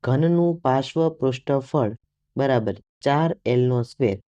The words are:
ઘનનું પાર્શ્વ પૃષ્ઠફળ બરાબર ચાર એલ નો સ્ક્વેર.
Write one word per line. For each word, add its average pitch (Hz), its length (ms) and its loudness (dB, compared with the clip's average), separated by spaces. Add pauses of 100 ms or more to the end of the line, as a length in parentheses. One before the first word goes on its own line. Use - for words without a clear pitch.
ઘનનું 170 560 2
પાર્શ્વ 135 500 0
પૃષ્ઠફળ 131 840 -2 (400)
બરાબર 120 400 0 (240)
ચાર 151 440 0
એલ 123 240 2
નો 123 140 0
સ્ક્વેર. 110 360 -2 (120)